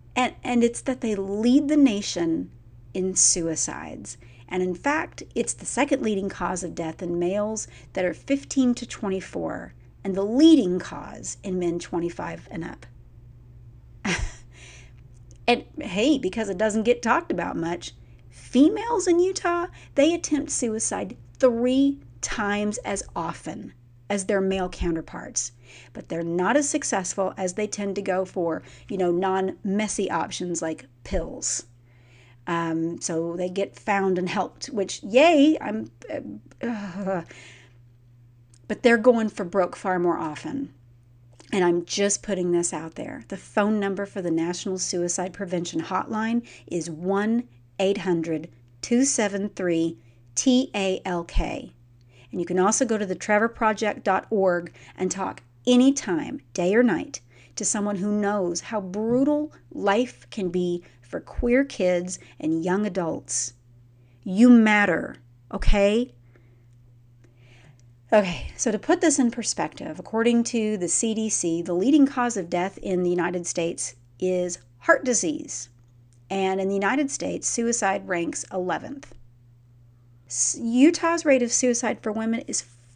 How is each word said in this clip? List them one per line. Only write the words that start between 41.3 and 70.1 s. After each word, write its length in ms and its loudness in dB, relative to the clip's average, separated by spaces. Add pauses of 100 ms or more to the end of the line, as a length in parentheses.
And 120 2
I'm 200 2
just 380 -2
putting 300 0
this 200 0
out 220 -10
there. 320 -12
The 100 -10
phone 440 0
number 260 -2
for 160 -8
the 80 -2
National 480 -2
Suicide 540 -4
Prevention 480 -4
Hotline 680 -2 (220)
is 200 -4
one 600 0 (320)
eight 180 2
hundred 500 -2 (340)
two 220 2
seven 440 0
three 500 -2 (380)
T 400 4
A 280 0
L 200 -4
K. 480 -2 (600)
And 80 -4
you 60 -2
can 120 0
also 260 4
go 140 0
to 80 -4
the 80 -4
trevor 340 2
project 540 -2
dot 260 0
org 460 0 (220)
and 140 -2
talk 320 -8 (240)
anytime, 760 2 (120)
day 220 2
or 80 6
night, 380 0 (340)
to 100 -8
someone 320 -2
who 240 0
knows 420 -2
how 180 -4
brutal 720 0 (180)
life 600 -2
can 180 -4
be 340 -2 (180)
for 200 -10
queer 440 2
kids 540 0 (220)
and 240 0
young 200 0
adults. 720 -4 (680)
You 260 8
matter, 640 6 (380)
okay? 580 4 (2000)
Okay, 440 2
so 140 0
to 80 -2
put 220 2
this 180 4
in 120 4
perspective, 680 -6
according 460 2